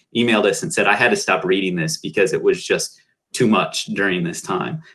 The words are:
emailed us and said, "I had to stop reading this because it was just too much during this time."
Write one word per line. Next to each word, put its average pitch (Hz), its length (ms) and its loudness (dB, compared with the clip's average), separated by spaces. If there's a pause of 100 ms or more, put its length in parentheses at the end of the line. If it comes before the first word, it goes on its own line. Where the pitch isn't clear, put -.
(160)
emailed 113 300 4
us - 160 0
and - 100 -4
said, 104 140 0
"I 101 80 4
had 123 160 2
to 104 80 2
stop 95 260 0
reading 95 320 0
this 80 220 -2
because 85 360 0
it 82 100 -2
was 90 200 2
just - 380 -4 (320)
too 123 140 2
much 92 400 0
during 98 360 -2
this 85 200 -6
time." - 400 -6 (120)